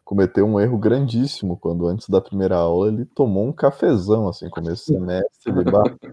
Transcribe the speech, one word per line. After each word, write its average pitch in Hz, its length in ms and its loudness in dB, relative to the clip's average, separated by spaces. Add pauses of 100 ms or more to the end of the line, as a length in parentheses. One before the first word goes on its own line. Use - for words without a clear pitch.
cometeu 98 420 2
um 107 140 0
erro 120 160 0
grandíssimo 113 800 -2
quando, 85 300 -4
antes 92 220 -4
da 95 120 4
primeira 95 360 -2
aula, 87 320 2
ele 110 180 -4
tomou 107 400 0
um 143 60 -4
cafezão, 113 760 2
assim, 85 220 -10
começo 85 420 -4
do 95 60 0
semestre, 92 540 -4
ele, 90 180 0
"Bah, 101 140 4 (280)